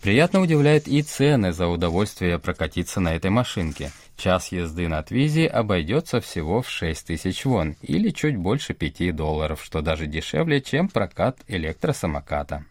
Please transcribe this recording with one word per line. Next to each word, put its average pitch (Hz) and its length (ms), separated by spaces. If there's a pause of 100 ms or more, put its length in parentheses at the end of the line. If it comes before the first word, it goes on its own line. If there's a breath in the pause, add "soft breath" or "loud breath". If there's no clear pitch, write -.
Приятно 156 400
удивляют 151 480
и 143 120
цены 135 520
за 87 140
удовольствие 87 720
прокатиться 85 600
на 85 160
этой 92 160
машинке. 82 600 (260 loud breath)
Час 92 340
езды 85 380
на 78 100
Twizy 147 480
обойдётся 107 720
всего 87 420
в - 80
шесть - 380
тысяч 82 380
вон, 87 360
или 208 280
чуть 151 260
больше 101 380
пяти 85 380
долларов, 78 520
что - 180
даже 78 260
дешевле, 143 520
чем 156 300
прокат - 580
электросамоката. 78 1200